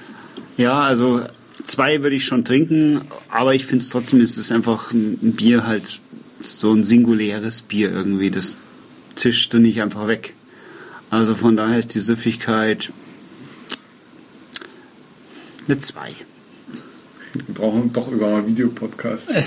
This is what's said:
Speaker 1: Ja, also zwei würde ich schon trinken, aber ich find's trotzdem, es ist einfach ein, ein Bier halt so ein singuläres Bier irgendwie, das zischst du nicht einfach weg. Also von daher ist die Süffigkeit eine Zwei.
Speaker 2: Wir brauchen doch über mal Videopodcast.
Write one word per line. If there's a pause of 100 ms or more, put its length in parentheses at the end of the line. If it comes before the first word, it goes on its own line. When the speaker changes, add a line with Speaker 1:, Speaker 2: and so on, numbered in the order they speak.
(580)
Speaker 1:
Ja,
also (420)
zwei
würde
ich
schon
trinken, (300)
aber
ich
find's
trotzdem,
es
ist
einfach
ein,
ein
Bier
halt (380)
so
ein
singuläres
Bier
irgendwie,
das (600)
zischst
du
nicht
einfach
weg. (760)
Also
von
daher
ist
die
Süffigkeit (2750)
eine
Zwei. (1200)
Speaker 2:
Wir
brauchen
doch
über
mal
Videopodcast. (180)